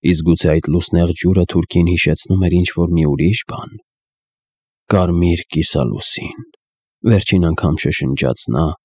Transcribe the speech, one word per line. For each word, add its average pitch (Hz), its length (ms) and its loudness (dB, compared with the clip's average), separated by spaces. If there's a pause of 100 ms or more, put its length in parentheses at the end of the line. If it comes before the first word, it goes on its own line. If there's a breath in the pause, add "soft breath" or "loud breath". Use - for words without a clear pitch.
Իսկ 80 220 0
գուցե 82 240 2
այդ 80 200 0
լուսնեղ 85 440 0
ջուրը 90 320 2
թուրքին 87 460 0
հիշեցնում 87 540 0
էր 87 100 2
ինչ-որ 87 340 0
մի 82 160 2
ուրիշ 73 380 0
բան։ - 320 -14 (1120)
«Կարմիր 87 560 2
կիսալուսին», - 960 -4 (640)
վերջին 98 420 2
անգամ 82 320 0
շշնջաց 67 680 -2
նա 67 180 0 (200)